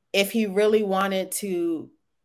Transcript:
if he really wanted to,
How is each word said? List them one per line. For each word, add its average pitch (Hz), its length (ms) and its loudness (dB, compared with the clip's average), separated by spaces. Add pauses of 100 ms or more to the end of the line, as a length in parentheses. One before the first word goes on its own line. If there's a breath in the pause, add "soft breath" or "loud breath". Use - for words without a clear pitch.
(120)
if 196 180 2
he 220 160 0
really 214 380 2
wanted 190 480 -2
to, 170 580 -4 (340)